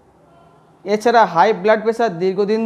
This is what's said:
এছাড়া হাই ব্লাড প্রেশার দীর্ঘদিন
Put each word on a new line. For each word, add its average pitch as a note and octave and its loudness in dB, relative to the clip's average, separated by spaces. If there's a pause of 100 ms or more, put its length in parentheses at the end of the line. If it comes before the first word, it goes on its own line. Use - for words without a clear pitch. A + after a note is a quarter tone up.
(840)
এছাড়া G#3+ 2
হাই F3 2
ব্লাড G#3 0
প্রেশার A3 -4
দীর্ঘদিন F#3+ -2